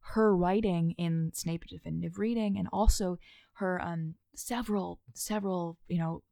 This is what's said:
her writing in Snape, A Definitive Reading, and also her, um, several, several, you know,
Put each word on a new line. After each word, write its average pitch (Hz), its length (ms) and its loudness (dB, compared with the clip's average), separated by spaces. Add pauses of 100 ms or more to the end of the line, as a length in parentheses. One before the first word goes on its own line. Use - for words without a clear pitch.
(140)
her 214 220 6
writing 180 600 2
in 165 360 0
Snape, 165 320 -6
A - 20 -20
Definitive 170 500 -6
Reading, 214 400 0
and 185 140 -2
also 190 460 2 (360)
her, 185 280 -2
um, 165 340 -4 (200)
several, 208 640 -4 (140)
several, 185 640 -4 (100)
you 175 120 0
know, 165 320 -2